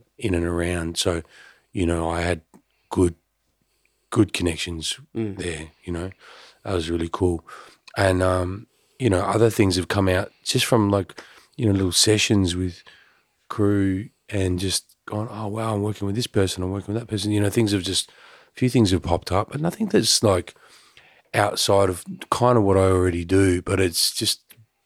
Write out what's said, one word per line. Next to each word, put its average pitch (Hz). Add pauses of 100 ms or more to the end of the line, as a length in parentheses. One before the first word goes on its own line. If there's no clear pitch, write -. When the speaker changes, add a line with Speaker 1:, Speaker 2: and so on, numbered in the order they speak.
(180)
Speaker 1:
in 95
and 85
around. 85
So, 85 (500)
you 92
know, 82
I 85
had 87 (480)
good, 87 (960)
good 107
connections 82 (160)
Speaker 2:
Mm. 104
Speaker 1:
there, 82 (140)
you 90
know. 87 (540)
That 101
was 82
really 85
cool. 87 (500)
And, 95
um, 92 (320)
you 127
know, 92
other 107
things 98
have 87
come 98
out 92 (100)
just 123
from, 107
like, 101 (340)
you 123
know, 104
little 95
sessions 101
with 90 (640)
crew 101 (200)
and 92
just - (100)
gone, 107
"Oh, 110
wow, 110
I'm 101
working 104
with 98
this 120
person, 95
I'm 92
working 101
with 113
that 113
person." 104
You 104
know, 104
things 110
have 95
just, 92
a -
few 127
things 117
have 90
popped 85
up. 95
And 147
I 175
think 202
that's, 156
like, 92 (800)
outside 101
of 90 (260)
kind 123
of 104
what 98
I 95
already 90
do, 92
but 98
it's 92
just - (440)